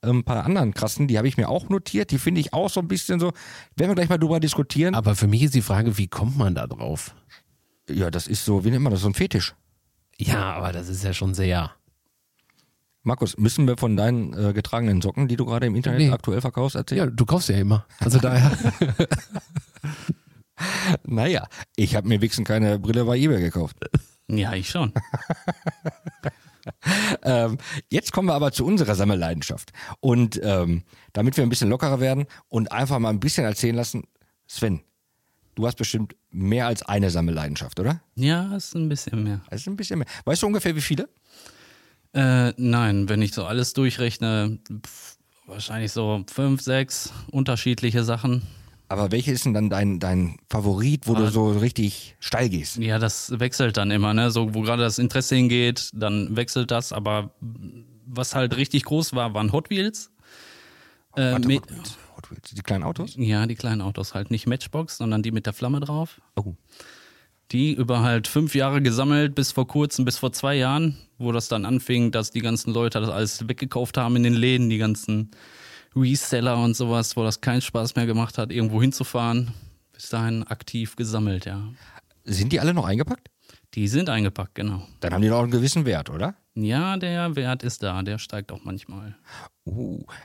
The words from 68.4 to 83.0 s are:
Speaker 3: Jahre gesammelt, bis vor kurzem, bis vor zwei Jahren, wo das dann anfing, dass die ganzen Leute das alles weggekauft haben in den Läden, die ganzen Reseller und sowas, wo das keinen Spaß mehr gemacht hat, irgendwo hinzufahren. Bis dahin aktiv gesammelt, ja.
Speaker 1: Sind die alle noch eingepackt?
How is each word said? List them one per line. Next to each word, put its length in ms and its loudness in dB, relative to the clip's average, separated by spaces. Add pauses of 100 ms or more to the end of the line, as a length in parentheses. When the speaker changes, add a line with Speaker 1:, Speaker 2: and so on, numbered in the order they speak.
Speaker 3:
Jahre 300 2
gesammelt, 500 2
bis 180 0
vor 160 0
kurzem, 380 0
bis 140 -2
vor 120 -2
zwei 260 -2
Jahren, 380 2 (220)
wo 140 -2
das 160 -2
dann 180 -2
anfing, 460 2
dass 180 -2
die 120 -4
ganzen 300 -2
Leute 280 0
das 100 -2
alles 380 -4
weggekauft 500 -4
haben 180 2
in 60 4
den 140 4
Läden, 340 2
die 80 0
ganzen 540 -2 (680)
Reseller 640 2
und 140 2
sowas, 400 0
wo 80 0
das 160 -2
keinen 220 0
Spaß 340 -4
mehr 100 0
gemacht 320 -2
hat, 140 -4
irgendwo 300 0
hinzufahren. 720 0 (400)
Bis 160 -18
dahin 340 -2
aktiv 540 -8
gesammelt, 480 -2
ja. 240 -10 (560)
Speaker 1:
Sind 260 0
die 80 2
alle 140 2
noch 100 0
eingepackt? 460 -2 (460)